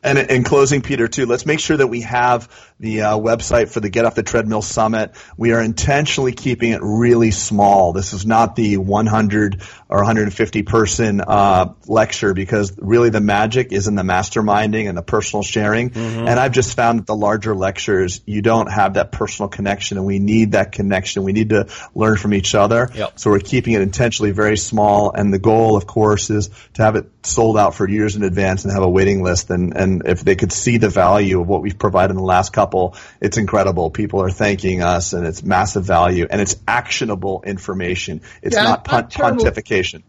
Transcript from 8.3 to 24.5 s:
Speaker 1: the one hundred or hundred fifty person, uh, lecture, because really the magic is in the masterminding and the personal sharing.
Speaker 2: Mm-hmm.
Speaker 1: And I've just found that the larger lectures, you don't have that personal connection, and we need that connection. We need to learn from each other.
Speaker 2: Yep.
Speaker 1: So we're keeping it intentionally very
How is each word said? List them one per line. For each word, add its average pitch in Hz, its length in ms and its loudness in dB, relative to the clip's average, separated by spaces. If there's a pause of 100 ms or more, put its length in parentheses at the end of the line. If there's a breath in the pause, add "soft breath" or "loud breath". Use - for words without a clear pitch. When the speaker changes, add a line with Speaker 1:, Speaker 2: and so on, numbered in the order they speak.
Speaker 1:
the 104 180 0
one 98 300 0
hundred 107 560 0 (260 loud breath)
or 101 160 0
hundred 107 300 0
fifty 107 280 -2
person, 107 640 0
uh, 98 460 2 (160)
lecture, 107 460 0
because 98 480 -2
really 117 300 4
the 107 100 0
magic 107 500 0
is 98 160 -2
in 104 80 0
the 98 60 -2
masterminding 104 880 0
and 87 80 -6
the 85 60 -8
personal 104 380 -2
sharing. 110 500 -2
Speaker 2:
Mm-hmm. 113 360 -6
Speaker 1:
And 120 100 2
I've 131 140 0
just 123 240 0
found 117 240 2
that 98 60 -10
the 107 100 -4
larger 107 400 0
lectures, 95 680 -2
you 104 160 -4
don't 113 280 2
have 98 260 0
that - 180 -2
personal 104 340 -6
connection, 98 500 -6
and 95 80 -4
we 98 140 -2
need 107 320 2
that 98 220 0
connection. 98 500 -2
We 98 80 -2
need 107 200 0
to 101 160 2 (280 loud breath)
learn 107 220 2
from 104 160 -2
each 98 220 -2
other. 113 380 2
Speaker 2:
Yep. - 260 -8
Speaker 1:
So - 120 -2
we're 101 80 4
keeping 120 360 -2
it 101 60 2
intentionally 107 500 0
very 107 260 0